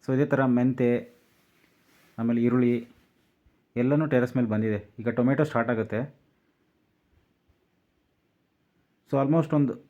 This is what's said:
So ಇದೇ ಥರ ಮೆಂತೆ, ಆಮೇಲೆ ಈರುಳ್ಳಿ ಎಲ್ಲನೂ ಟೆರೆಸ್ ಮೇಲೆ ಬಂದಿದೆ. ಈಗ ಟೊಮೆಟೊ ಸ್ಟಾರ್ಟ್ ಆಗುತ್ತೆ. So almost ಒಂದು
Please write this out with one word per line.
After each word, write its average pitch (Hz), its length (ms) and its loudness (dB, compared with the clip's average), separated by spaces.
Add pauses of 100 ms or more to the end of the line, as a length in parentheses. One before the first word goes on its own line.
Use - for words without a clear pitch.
So 135 120 -2
ಇದೇ 139 120 2
ಥರ 135 200 2
ಮೆಂತೆ, 127 420 2 (1300)
ಆಮೇಲೆ 117 220 0
ಈರುಳ್ಳಿ 120 300 2 (1040)
ಎಲ್ಲನೂ 143 300 2
ಟೆರೆಸ್ 123 300 0
ಮೇಲೆ 123 120 0
ಬಂದಿದೆ. 107 300 -2 (200)
ಈಗ 113 100 -4
ಟೊಮೆಟೊ 127 360 2
ಸ್ಟಾರ್ಟ್ 117 260 -2
ಆಗುತ್ತೆ. 110 300 -4 (3000)
So 143 60 0
almost 151 360 0
ಒಂದು 143 180 2 (180)